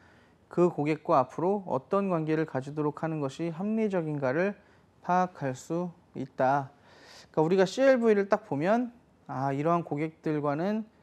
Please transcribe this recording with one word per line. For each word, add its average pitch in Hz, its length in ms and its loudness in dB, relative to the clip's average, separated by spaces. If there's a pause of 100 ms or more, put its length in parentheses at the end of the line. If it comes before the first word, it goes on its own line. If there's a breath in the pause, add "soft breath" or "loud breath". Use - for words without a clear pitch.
(480 soft breath)
그 175 220 4
고객과 151 500 0
앞으로 175 480 -2
어떤 196 420 0
관계를 156 380 0
가지도록 147 560 -4
하는 160 160 -4
것이 147 300 -6
합리적인가를 175 1080 -2 (480 soft breath)
파악할 180 500 0
수 170 380 -6 (240)
있다. 135 560 0 (580 loud breath)
그러니까 - 140 0
우리가 185 220 4
씨엘브이를 233 640 4
딱 208 180 0
보면 214 500 -2 (340)
아, 135 220 -2
이러한 165 300 0
고객들과는 156 1040 -4 (160)